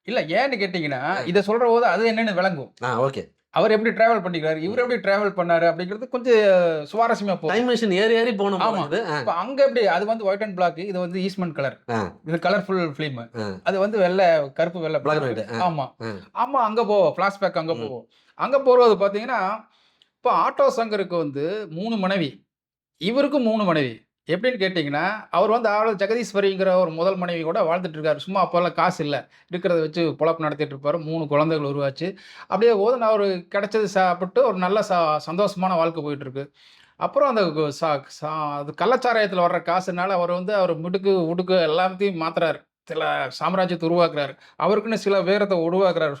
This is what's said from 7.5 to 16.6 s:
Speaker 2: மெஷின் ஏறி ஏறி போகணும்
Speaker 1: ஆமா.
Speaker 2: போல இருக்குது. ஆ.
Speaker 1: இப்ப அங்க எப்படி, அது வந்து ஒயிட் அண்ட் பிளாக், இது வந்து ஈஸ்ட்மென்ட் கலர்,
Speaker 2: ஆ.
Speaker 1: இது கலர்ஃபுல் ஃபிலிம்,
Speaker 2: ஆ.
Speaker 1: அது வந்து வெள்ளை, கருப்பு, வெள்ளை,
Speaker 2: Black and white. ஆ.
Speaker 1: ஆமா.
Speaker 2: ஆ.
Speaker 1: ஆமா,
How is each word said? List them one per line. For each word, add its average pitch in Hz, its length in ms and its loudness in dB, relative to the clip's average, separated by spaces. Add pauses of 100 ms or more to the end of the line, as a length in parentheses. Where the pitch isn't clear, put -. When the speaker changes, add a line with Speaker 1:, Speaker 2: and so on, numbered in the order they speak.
Speaker 2:
மெஷின் 226 220 0
ஏறி 214 220 4
ஏறி 233 220 2
போகணும் 196 240 0
Speaker 1:
ஆமா. 214 120 2
Speaker 2:
போல 190 100 -2
இருக்குது. 180 240 -2
ஆ. 151 140 -2
Speaker 1:
இப்ப 135 140 -2
அங்க 254 300 0
எப்படி, 233 240 2
அது 180 180 2
வந்து 220 200 -2
ஒயிட் 196 180 0
அண்ட் 202 120 -6
பிளாக், 170 220 0
இது 185 220 -6
வந்து 180 200 -4
ஈஸ்ட்மென்ட் 185 340 -4
கலர், 139 360 -6
Speaker 2:
ஆ. 107 240 -4 (120)
Speaker 1:
இது 165 120 -4
கலர்ஃபுல் 180 600 -2
ஃபிலிம், 120 440 -8
Speaker 2:
ஆ. 98 220 -8
Speaker 1:
அது 190 160 -2
வந்து 214 180 0
வெள்ளை, 175 560 2
கருப்பு, 175 260 -2
வெள்ளை, 156 220 -2
Speaker 2:
Black 147 200 0
and 123 160 -4
white. 113 240 -6
ஆ. 180 80 2
Speaker 1:
ஆமா. 143 320 -4
Speaker 2:
ஆ. 113 60 -8 (380)
Speaker 1:
ஆமா, 262 180 0